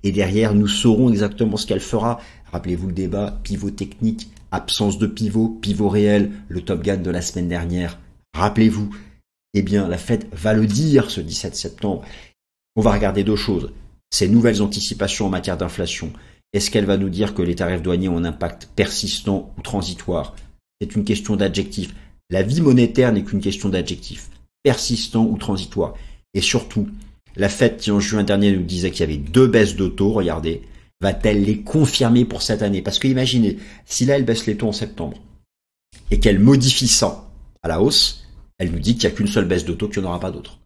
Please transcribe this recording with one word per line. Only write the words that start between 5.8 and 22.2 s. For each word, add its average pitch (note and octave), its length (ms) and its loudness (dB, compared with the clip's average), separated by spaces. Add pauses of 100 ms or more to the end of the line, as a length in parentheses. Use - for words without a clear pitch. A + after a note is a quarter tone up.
réel, G#2 440 2 (160)
le F2 140 -6
Top F2 200 -4
Gun G2 160 0
de F2+ 120 -4
la F2 120 -4
semaine F2 260 -4
dernière. E2+ 500 -4 (360)
Rappelez-vous, G#2 600 2 (600)
eh G2 80 2
bien, F#2+ 260 0
la E2+ 100 -2
Fed A2+ 340 -4
va G#2+ 220 0
le A2 120 4
dire C3 440 4
ce G2 100 -6
dix-sept - 360 -8
septembre. - 480 -6 (720)
On A2+ 60 0
va G#2 100 4
regarder G2+ 320 2
deux G#2 120 2
choses. F2+ 360 -2 (380)
Ces F#2+ 180 0
nouvelles A2+ 340 6
anticipations G2+ 640 -2
en F#2+ 40 0
matière F2+ 260 -4
d'inflation, E2+ 560 -6 (400)
est-ce G2+ 180 -2
qu'elle G#2+ 140 2
va G2 120 2
nous G2 120 0
dire G2 260 -2
que F#2 80 -2
les F2 140 0
tarifs F2 260 -2
douaniers F2+ 260 0
ont E2+ 100 0
un E2+ 60 -2
impact - 520 -8
persistant - 840 -2
ou - 40 -14
transitoire ? F2+ 720 -6 (440)
C'est - 140 -8
une G#2 100 0
question G#2 320 -2
d'adjectif. F#2+ 580 -2 (360)